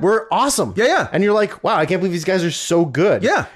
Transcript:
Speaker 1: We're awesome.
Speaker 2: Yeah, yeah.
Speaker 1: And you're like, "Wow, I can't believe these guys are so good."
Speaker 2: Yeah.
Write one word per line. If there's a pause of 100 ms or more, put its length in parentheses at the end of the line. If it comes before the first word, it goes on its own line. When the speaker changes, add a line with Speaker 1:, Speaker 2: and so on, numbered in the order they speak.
Speaker 1:
We're
awesome.
Speaker 2:
Yeah,
yeah.
Speaker 1:
And
you're
like,
"Wow,
I
can't
believe
these
guys
are
so
good."
Speaker 2:
Yeah.